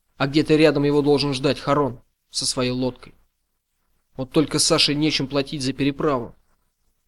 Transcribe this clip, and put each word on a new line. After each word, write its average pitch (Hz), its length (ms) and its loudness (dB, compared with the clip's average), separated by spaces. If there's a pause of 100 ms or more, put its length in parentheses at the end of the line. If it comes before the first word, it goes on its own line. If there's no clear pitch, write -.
(160)
а 139 120 -2
где-то 151 280 2
рядом 151 280 4
его 143 180 2
должен 143 320 2
ждать 131 260 -2
Харон 143 400 -2 (300)
со - 160 -8
своей 127 260 -2
лодкой. 127 420 -6 (1000)
Вот 131 160 -10
только 151 280 0
Саше - 340 2
нечем 147 340 -2
платить 139 360 -4
за 135 100 -2
переправу. 139 640 -4 (720)